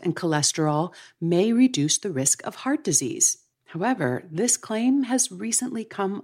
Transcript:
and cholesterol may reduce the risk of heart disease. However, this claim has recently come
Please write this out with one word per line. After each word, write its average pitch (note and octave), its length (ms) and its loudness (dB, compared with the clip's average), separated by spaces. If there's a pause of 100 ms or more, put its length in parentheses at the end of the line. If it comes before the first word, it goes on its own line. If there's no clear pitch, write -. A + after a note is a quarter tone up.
and E3 120 0
cholesterol D#3 800 0 (260)
may F3 320 2
reduce A#3 460 4
the G3+ 140 -6
risk C3+ 340 0
of - 120 -8
heart C#4+ 260 -2
disease. - 560 0 (300)
However, E3 600 -2
this G3+ 280 0
claim B3 480 0
has B3 260 0
recently A3 540 -4
come G3 380 -4